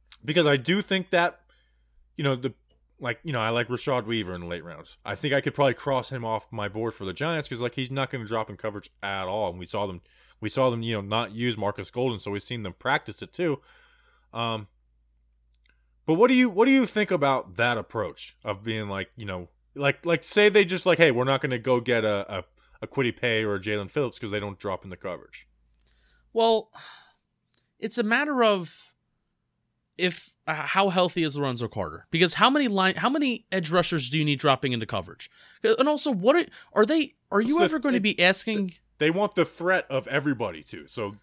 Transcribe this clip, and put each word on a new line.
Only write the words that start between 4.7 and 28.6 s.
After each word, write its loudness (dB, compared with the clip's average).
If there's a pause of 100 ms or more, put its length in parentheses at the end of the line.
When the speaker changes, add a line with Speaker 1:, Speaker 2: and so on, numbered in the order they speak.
Speaker 1:
I -6
think -2
I 2
could -4
probably 2
cross -4
him -8
off -4
my -4
board -6
for -12
the -6
Giants, -4
'cause, -8
like, -4
he's -6
not -4
gonna -8
drop -4
in -14
coverage -8 (120)
at -4
all. -2
And -8
we -10
saw -4
them, -10 (400)
we -6
saw 2
them, -2
you -4
know, -2
not -2
use -2
Marcus -4
Golden, -2
so -8
we've -4
seen -8
them -8
practice -4
it -14
too. -2 (720)
Um, -6 (1400)
but 2
what 6
do 4
you, 6
what 4
do 6
you 6
think -2
about 0
that 0
approach -8
of -6
being -6
like, -6
you -14
know, -10 (260)
like, -2
like, 0
say 4
they 6
just -4
like, 6
"Hey, 8
we're 2
not 2
gonna -2
go 2
get 2
a, 0
a, -8 (380)
a -10
Kwity -2
Paye 0
or 0
a -4
Jalen -4
Phillips -4
'cause -8
they -2
don't -8
drop -6
in -16
the -14
coverage"? -14 (880)
Speaker 2:
Well, 2 (1080)
it's -4
a 0
matter 2
of 0 (1040)